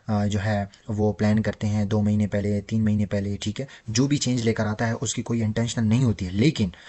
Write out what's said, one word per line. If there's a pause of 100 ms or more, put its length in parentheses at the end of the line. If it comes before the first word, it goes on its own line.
(120)
अ,
जो
है (200)
वो
प्लान
करते
हैं
दो
महीने
पहले,
तीन
महीने
पहले,
ठीक
है। (220)
जो
भी
चेंज
लेकर
आता
है
उसकी
कोई
इंटेंशन
नहीं
होती
है,
लेकिन (160)